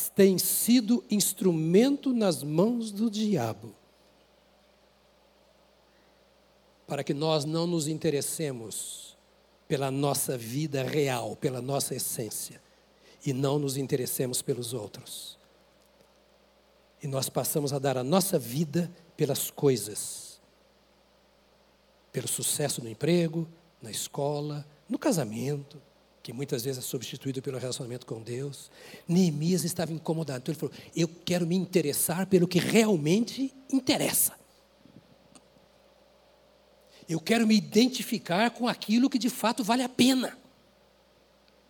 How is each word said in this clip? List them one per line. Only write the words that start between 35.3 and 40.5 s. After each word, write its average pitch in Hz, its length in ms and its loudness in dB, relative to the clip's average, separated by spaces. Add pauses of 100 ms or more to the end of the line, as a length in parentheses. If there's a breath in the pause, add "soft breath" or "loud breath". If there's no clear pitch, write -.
Eu 160 120 -2
quero 226 260 2
me 214 80 6
identificar 214 960 2
com 240 160 -4
aquilo 240 420 2
que 262 100 0
de 220 120 0
fato 233 320 0
vale 240 220 2
a 240 40 -2
pena." 254 480 2 (1300)